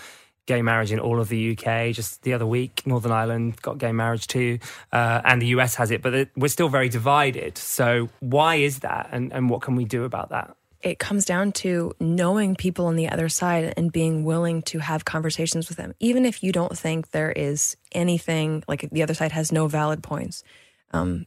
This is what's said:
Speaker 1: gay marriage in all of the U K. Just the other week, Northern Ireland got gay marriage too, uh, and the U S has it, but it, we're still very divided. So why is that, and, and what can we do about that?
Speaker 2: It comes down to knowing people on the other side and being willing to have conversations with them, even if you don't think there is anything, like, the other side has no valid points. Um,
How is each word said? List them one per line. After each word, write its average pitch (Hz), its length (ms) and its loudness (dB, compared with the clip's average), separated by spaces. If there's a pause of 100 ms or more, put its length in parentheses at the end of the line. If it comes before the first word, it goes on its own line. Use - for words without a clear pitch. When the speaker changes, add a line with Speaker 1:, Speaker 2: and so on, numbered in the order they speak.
(440)
Speaker 1:
gay 123 160 0
marriage 113 320 2
in 110 80 0
all 117 180 0
of 113 120 0
the 117 80 0
U 113 180 0
K. 117 380 0
Just - 280 -8
the 127 120 0
other 117 120 0
week, 123 380 -2
Northern 120 280 0
Ireland 113 500 -2
got 143 160 -6
gay 117 140 -2
marriage 113 340 -2
too, 120 320 0 (340)
uh, 117 320 2
and 127 160 8
the 117 60 2
U 123 160 4
S 123 140 0
has 113 140 0
it, 104 120 -2
but 127 100 0
it, 135 240 2
we're 139 120 2
still 160 200 2
very 131 220 2
divided. 127 640 2
So 120 540 0 (100)
why 147 360 4
is 143 240 0
that, - 300 -6
and, 127 220 -4
and 127 160 2
what 123 140 0
can 127 120 -2
we 123 120 0
do 120 180 -2
about 120 260 -6
that? - 240 -6 (280)
Speaker 2:
It 175 160 -4
comes 202 280 -2
down 190 260 0
to 175 480 -2
knowing 180 560 2
people 180 300 -2
on 165 100 2
the 160 140 0
other 165 180 0
side 170 480 0
and 165 160 0
being 160 320 2
willing 165 380 0
to - 160 -6
have 156 260 -2
conversations 160 640 -2
with 165 80 -12
them, - 240 -10
even 247 240 4
if 233 180 0
you 185 100 2
don't 175 240 0
think 160 340 -2
there 156 220 0
is 147 440 0 (160)
anything, 160 760 0
like, 147 240 -4
the 156 120 2
other 160 120 0
side 160 180 0
has 160 200 -2
no 156 140 4
valid 151 360 0
points. - 400 -8 (500)
Um, 87 340 -2